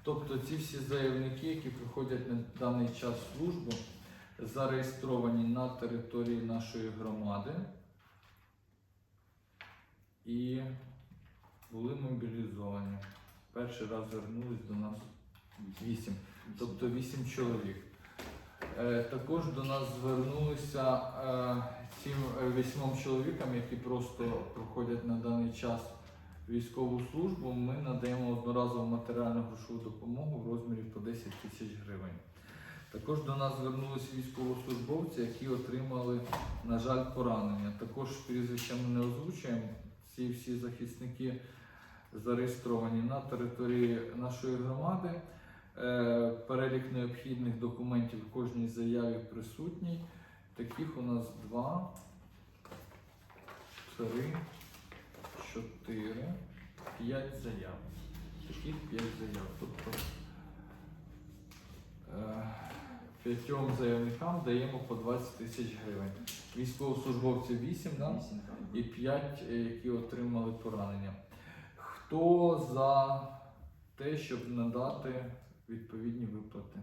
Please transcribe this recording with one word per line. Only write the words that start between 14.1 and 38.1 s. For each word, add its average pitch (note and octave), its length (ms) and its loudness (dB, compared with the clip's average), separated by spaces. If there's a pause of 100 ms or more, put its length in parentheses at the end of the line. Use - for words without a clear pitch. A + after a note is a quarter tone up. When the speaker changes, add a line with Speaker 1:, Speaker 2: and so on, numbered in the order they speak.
Speaker 1:
до G#2 60 -2
нас G#2 220 -2 (880)
вісім. A2 300 -2 (460)
Тобто A#2+ 300 0
вісім B2+ 360 -2
чоловік. A2 520 0 (1040)
Е, A#2+ 240 4
також C#3+ 420 0
до C3+ 180 0
нас C3+ 200 2 (180)
звернулися, C3+ 920 4
е, B2+ 680 2 (400)
цим, C#3+ 100 -2 (280)
е, B2+ 100 4
вісьмом C3 460 2
чоловікам, C3 580 2
які A#2+ 200 0
просто A#2+ 500 0 (280)
проходять A#2 540 0
на A#2 80 4
даний A#2 380 4
час A#2 280 0 (680)
військову A#2+ 520 2 (100)
службу, D#3 400 0
ми B2 220 2
надаємо B2 580 2
одноразову A#2+ 540 4
матеріальну A#2 560 2
грошову A#2 380 -4
допомогу A#2+ 600 -2
в A2+ 140 -2
розмірі A#2 300 -2
по G#2+ 160 -8
десять A2 420 -4
тисяч G#2+ 300 -8 (140)
гривень. F2+ 300 -6 (760)
Також D3 320 0
до C3+ 120 0
нас C3+ 220 4
звернулись C3 560 -2
військовослужбовці, B2+ 1080 0
які A#2 260 -2
отримали, B2 760 0 (420)
на A#2 160 4
жаль, B2+ 260 4 (100)
поранення. G#2 640 2
Також B2 300 -2
прізвища A#2+ 680 -2